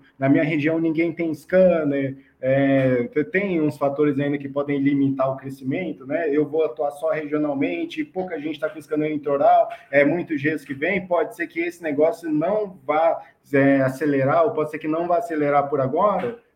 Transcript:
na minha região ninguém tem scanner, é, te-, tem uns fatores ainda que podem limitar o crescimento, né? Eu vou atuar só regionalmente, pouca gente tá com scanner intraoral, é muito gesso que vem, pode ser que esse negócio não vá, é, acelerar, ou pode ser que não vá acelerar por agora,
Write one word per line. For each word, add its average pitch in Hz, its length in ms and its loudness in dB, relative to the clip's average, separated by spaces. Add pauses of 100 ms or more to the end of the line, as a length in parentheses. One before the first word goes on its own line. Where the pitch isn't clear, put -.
(180)
na 135 120 0
minha 156 140 4
região 160 360 0
ninguém 165 320 0
tem 165 220 -6
scanner, 151 840 2 (240)
é, 131 720 2
te-, 151 140 0
tem 185 340 0
uns 151 180 0
fatores 143 400 0
ainda 143 200 0
que 139 100 -10
podem 143 320 -2
limitar 135 540 2
o - 20 -8
crescimento, 135 680 -8
né? 156 240 -2
Eu 147 180 2
vou 156 160 0
atuar 151 280 -2
só 160 180 -4
regionalmente, 151 960 -2
pouca 180 340 -8
gente 147 200 -8
tá 156 100 -4
com 160 100 -12
scanner 151 320 -4
intraoral, 147 560 2 (240)
é 143 140 6
muito 165 320 -2
gesso 147 280 -2
que 143 80 -10
vem, 180 320 -2
pode 165 300 0
ser 165 120 -8
que 165 120 -8
esse 170 240 -6
negócio 160 480 0
não 185 540 -2
vá, 156 360 0 (300)
é, 139 300 4
acelerar, 139 640 2
ou 147 60 0
pode 151 200 -2
ser 151 80 -8
que 156 80 -8
não 165 200 -2
vá 175 100 2
acelerar 147 500 0
por 143 140 0
agora, 156 580 0 (160)